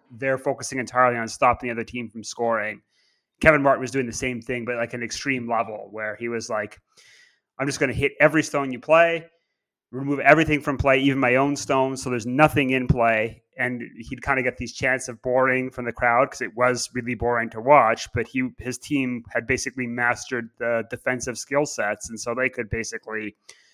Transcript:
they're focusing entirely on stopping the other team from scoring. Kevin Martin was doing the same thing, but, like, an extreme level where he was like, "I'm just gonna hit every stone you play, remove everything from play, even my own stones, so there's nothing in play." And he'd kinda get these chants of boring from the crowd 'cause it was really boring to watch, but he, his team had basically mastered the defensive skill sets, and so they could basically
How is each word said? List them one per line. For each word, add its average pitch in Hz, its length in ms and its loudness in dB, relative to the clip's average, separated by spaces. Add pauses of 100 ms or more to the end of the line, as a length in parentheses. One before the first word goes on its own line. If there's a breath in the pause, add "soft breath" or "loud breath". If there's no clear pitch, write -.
(120)
they're 131 260 -2
focusing 135 400 -6
entirely 123 400 2
on 113 80 -4
stopping 123 420 0
the 120 40 -4
other 113 100 -4
team 117 260 -10
from 110 140 -14
scoring. 107 580 -4 (600)
Kevin 151 200 6
Martin 135 200 4
was 127 100 -6
doing 127 160 -2
the 113 60 -8
same 123 280 -6
thing, 123 240 -6
but, 120 120 -6
like, 117 180 -4
an 120 80 -8
extreme 117 480 -6
level 107 400 -4
where 107 240 -8
he 117 140 -8
was 113 200 -4
like, 107 320 -6 (760 soft breath)
"I'm 135 80 -2
just 139 140 -4
gonna 135 120 2
hit 123 280 0
every 151 240 6
stone 139 280 -4
you 123 60 -8
play, 165 480 4 (640)
remove 139 300 -4
everything 151 400 6
from 135 180 -2
play, 135 220 4
even 135 180 2
my 123 160 4
own 139 220 2
stones, 131 480 -2
so 131 60 -4
there's 117 140 -2
nothing 139 460 2
in 131 160 0
play." 117 560 2 (160)
And 123 240 -4 (160)
he'd 117 240 -12
kinda 131 220 0
get 123 140 -4
these 120 160 -10
chants 131 340 -2
of 117 140 -14
boring 127 480 0
from 123 160 -10
the 113 60 -4
crowd 123 380 2
'cause - 100 -14
it 110 140 -8
was 123 400 0
really 120 220 -4
boring 117 340 -2
to 113 100 -12
watch, 117 540 4
but 117 140 -2
he, 131 300 -2
his 127 200 -8
team 127 520 -2
had 120 140 -4
basically 127 440 -4
mastered 120 680 -4
the 117 300 -2
defensive 123 480 -6
skill 143 300 -2
sets, 107 440 -4
and 110 100 -12
so 120 120 -6
they 127 160 0
could 120 220 -6
basically 110 640 -8 (400 soft breath)